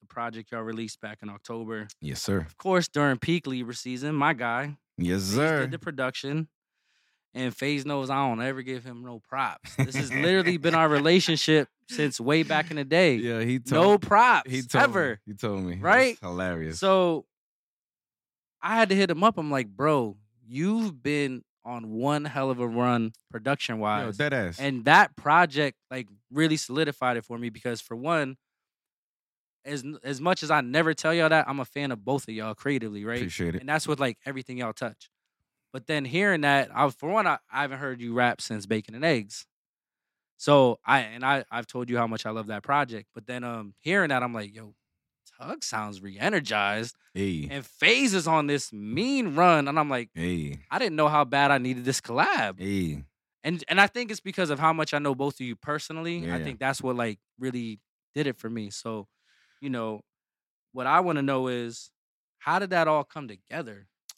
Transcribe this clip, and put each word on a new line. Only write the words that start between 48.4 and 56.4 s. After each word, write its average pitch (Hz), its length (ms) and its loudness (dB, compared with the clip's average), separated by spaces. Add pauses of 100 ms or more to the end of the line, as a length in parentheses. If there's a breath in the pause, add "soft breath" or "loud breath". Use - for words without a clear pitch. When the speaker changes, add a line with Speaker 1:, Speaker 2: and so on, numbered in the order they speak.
Speaker 1:
this 143 260 -2
mean 160 640 -2
run. 160 320 6
And 143 120 -2
I'm 147 80 2
like, 127 280 -4
Speaker 2:
Hey. 80 460 -4 (100)
Speaker 1:
"I 185 80 -2
didn't 202 160 -2
know 156 140 4
how 151 160 4
bad 139 260 4
I 139 80 4
needed 123 260 -4
this 131 160 0
collab." 120 580 0
Speaker 2:
Hey. 92 440 -2 (400)
Speaker 1:
And, 165 240 -6
and 185 120 2
I 202 60 8
think 240 240 -6
it's 208 100 -8
because 185 300 -4
of 143 100 -2
how 160 140 2
much 156 220 -2
I 147 40 -2
know 143 160 0
both 139 200 -4
of - 100 -16
you 120 100 -8
personally. 165 760 -8
I 175 60 -4
Speaker 2:
Yeah. 160 60 -6